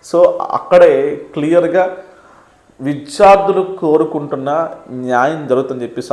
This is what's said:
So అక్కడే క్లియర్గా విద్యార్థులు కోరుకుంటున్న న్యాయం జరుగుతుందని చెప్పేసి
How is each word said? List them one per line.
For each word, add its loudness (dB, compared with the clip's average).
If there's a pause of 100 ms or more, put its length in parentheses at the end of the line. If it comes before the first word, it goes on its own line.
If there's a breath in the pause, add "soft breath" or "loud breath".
So 0 (380)
అక్కడే 4 (420)
క్లియర్గా 0 (1040 soft breath)
విద్యార్థులు 2 (220)
కోరుకుంటున్న -2 (560)
న్యాయం 0 (100)
జరుగుతుందని -2
చెప్పేసి -8